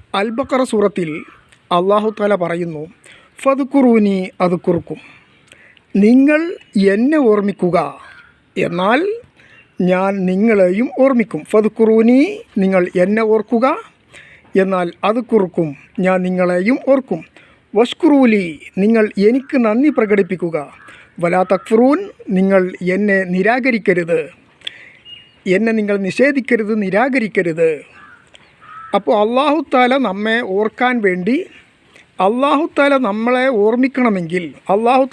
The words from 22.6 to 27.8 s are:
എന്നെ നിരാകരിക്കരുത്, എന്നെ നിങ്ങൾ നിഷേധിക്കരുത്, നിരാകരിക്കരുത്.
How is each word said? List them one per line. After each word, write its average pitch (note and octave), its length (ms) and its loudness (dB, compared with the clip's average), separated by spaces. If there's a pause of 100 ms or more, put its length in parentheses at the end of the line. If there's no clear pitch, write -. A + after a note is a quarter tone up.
എന്നെ F#3+ 320 0
നിരാകരിക്കരുത്, F#3 1080 -2 (1160)
എന്നെ G#3 260 0
നിങ്ങൾ G#3 240 -2
നിഷേധിക്കരുത്, A3 840 0
നിരാകരിക്കരുത്. F#3 960 0 (1120)